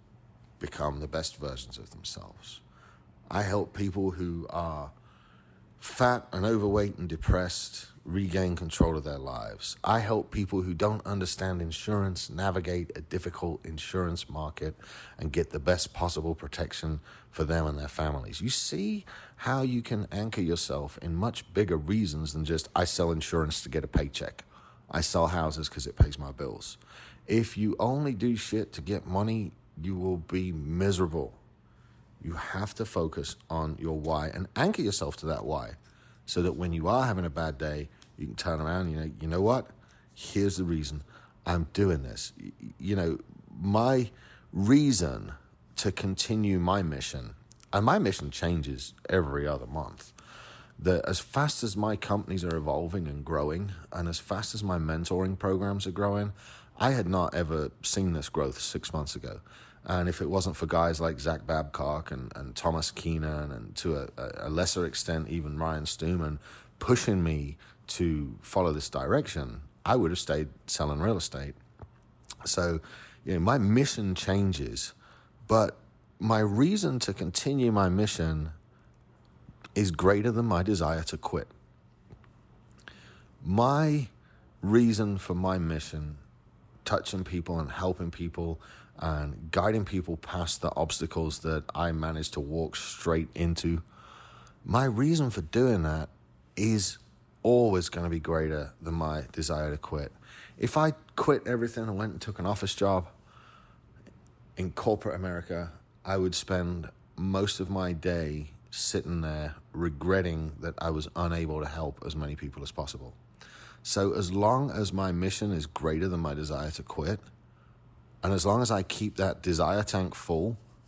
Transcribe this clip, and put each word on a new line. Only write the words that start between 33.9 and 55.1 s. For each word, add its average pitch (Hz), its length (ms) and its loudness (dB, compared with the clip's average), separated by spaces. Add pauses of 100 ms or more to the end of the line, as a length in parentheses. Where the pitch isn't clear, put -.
why 78 320 0
and 90 280 -6
anchor 180 260 2
yourself 95 360 0
to 78 80 -6
that 73 180 -2
why 67 280 -4 (540)
so - 160 0
that 90 120 2
when 87 180 -2
you 82 160 0
are 127 160 4
having 95 200 0
a 82 60 -4
bad 78 280 -4
day, 73 320 -6 (260)
you - 100 -8
can - 80 -8
turn 80 260 -2
around 87 260 -2
and, 80 40 -2
you 78 100 -4
know, 78 100 -4 (100)
"You 80 80 -4
know 87 140 2
what? 120 280 2 (420)
Here's 98 440 0
the 92 80 0
reason 76 400 -2 (420)
I'm 85 260 0
doing 90 300 4
this." - 340 -8
Y-, 50 140 -12 (100)
y-, - 180 -12
you 98 180 0
know, 90 220 2 (420)
my 113 500 4 (420)
reason 98 800 4 (440)
to 98 160 0
continue 101 640 2
my 92 240 4
mission, 65 520 -6 (380)
and 101 120 4
my 185 140 6
mission 95 320 0
changes 71 640 -2 (140)
every 71 380 2
other 67 200 -2
month, 64 460 -8 (640)
that 87 260 4
as 90 160 2
fast - 420 0
as 101 140 -2
my 107 180 2
companies 95 480 -2
are 85 140 0
evolving 80 500 -2
and 71 180 -6
growing, 80 480 -2 (200)
and 85 160 -2
as 85 100 -4
fast - 360 -4
as 107 100 -6
my 90 140 0
mentoring 90 600 0